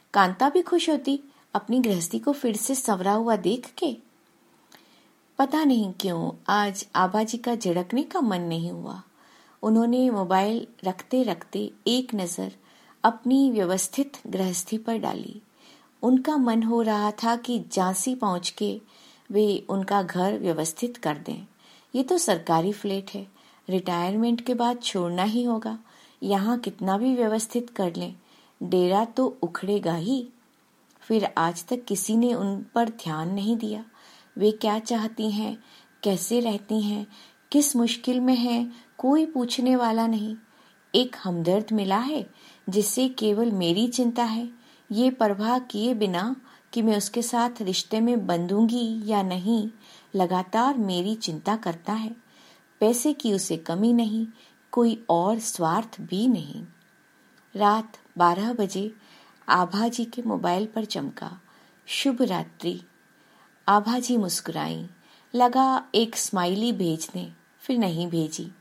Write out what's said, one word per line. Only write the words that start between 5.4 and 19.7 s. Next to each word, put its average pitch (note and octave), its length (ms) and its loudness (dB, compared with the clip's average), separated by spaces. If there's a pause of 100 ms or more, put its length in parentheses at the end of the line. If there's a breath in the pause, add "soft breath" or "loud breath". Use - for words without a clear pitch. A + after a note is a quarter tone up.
नहीं A3+ 360 2
क्यों E3+ 480 -4
आज G3+ 480 0
आभा F#3+ 280 2
जी A3+ 140 -6
का A#3+ 180 -2
झिड़कने F3+ 480 0
का F4 180 -2
मन G3 200 0
नहीं E3+ 300 -4
हुआ। F3+ 320 -12 (600 soft breath)
उन्होंने A#3 460 4
मोबाइल G3 580 0 (160)
रखते A3 400 -2
रखते G#3 480 -4 (160)
एक B3 280 0
नज़र F#3+ 400 -4 (480 soft breath)
अपनी B3+ 480 4
व्यवस्थित G3 600 0 (160)
गृहस्थी F#3 500 -2
पर A3+ 200 -4
डाली। - 440 -8 (600 soft breath)
उनका C4 340 4
मन A#3 260 4
हो A#3 180 2
रहा G#3 300 2
था A3+ 240 0
कि A#3 380 -4
झांसी F#3+ 420 0
पहुंच F#3 340 -2
के G#3 320 -6 (500 soft breath)
वे G3+ 380 2
उनका G3 340 0